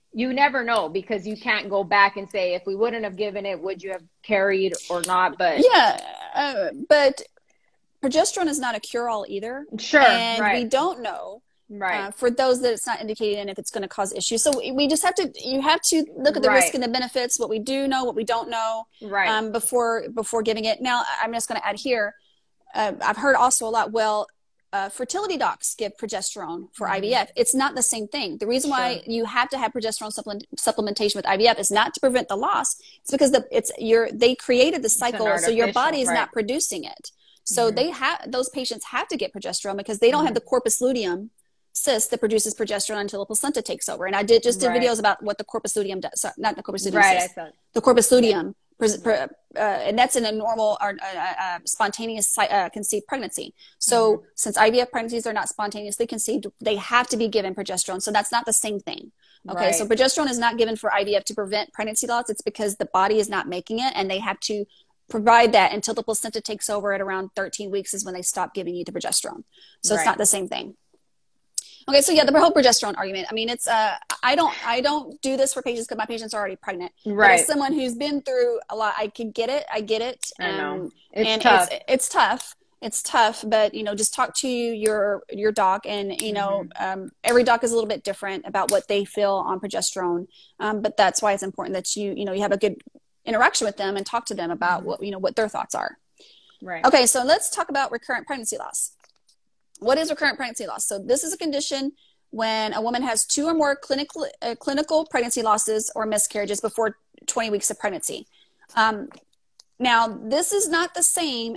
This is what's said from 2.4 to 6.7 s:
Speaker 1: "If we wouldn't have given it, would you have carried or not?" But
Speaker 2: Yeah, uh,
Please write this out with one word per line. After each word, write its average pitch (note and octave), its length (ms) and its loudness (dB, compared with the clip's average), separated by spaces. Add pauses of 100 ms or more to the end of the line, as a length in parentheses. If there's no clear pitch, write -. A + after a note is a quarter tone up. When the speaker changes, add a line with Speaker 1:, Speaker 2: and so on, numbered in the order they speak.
Speaker 1:
"If F3+ 100 -6
we G3 120 -4
wouldn't A3+ 260 -2
have G3 140 -6
given G3+ 280 -4
it, F#3+ 160 -6
would F#3 220 -8
you F#3+ 80 -10
have F3+ 140 -10 (180)
carried F#3+ 500 2 (160)
or F3 140 -2
not?" F3+ 340 2
But F3+ 320 4
Speaker 2:
Yeah, D4 300 6 (340)
uh, B3+ 360 -2 (200)